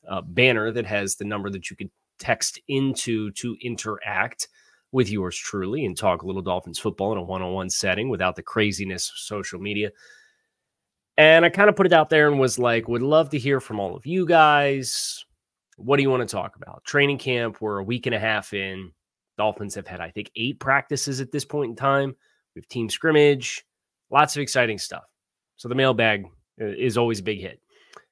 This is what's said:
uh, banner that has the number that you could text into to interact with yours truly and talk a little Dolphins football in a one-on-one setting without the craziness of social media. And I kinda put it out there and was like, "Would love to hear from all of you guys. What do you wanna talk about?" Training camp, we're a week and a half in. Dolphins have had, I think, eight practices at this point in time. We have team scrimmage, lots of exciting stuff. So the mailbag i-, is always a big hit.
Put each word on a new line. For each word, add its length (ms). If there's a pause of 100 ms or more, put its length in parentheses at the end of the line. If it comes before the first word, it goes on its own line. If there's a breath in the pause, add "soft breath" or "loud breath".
uh, 140
banner 500
that 160
has 300
the 80
number 260
that 200
you 80
could 120 (300)
text 480
into 640
to 300
interact 880 (420 soft breath)
with 180
yours 280
truly 480
and 100
talk 280
a 40
little 140
Dolphins 360
football 360
in 40
a 60
one-on-one 460
setting 400
without 260
the 80
craziness 680
of 80
social 440
media. 280 (1300 soft breath)
And 280
I 40
kinda 220
put 140
it 80
out 160
there 180
and 100
was 220
like, 300
"Would 120
love 280
to 100
hear 220
from 180
all 160
of 100
you 200
guys. 1000 (540)
What 180
do 80
you 60
wanna 160
talk 320
about?" 260
Training 360
camp, 420
we're 180
a 40
week 240
and 60
a 60
half 320
in. 400 (460)
Dolphins 380
have 120
had, 140
I 100
think, 240
eight 240
practices 640
at 100
this 140
point 240
in 80
time. 400 (380)
We 40
have 100
team 180
scrimmage, 760 (460)
lots 240
of 80
exciting 340
stuff. 280 (500)
So 120
the 60
mailbag 540 (340)
i-, 20
is 360
always 200
a 40
big 160
hit. 200 (520 soft breath)